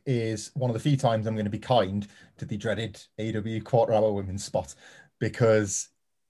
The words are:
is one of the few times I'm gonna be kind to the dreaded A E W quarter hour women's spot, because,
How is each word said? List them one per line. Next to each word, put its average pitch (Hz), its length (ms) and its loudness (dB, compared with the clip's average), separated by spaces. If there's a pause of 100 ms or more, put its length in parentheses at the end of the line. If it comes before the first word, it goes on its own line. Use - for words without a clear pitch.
is 113 480 -2
one 127 160 -2
of 117 60 -2
the 113 40 -4
few 147 160 2
times 113 320 0
I'm 113 80 -2
gonna 104 140 -2
be 104 100 -6
kind 101 480 2 (300)
to - 80 -12
the 110 120 -6
dreaded 107 440 -6 (160)
A 110 100 -4
E 110 60 -4
W 110 280 -4
quarter 113 320 2
hour 107 200 4
women's 98 300 -4
spot, - 300 -6 (460)
because, 110 720 2 (400)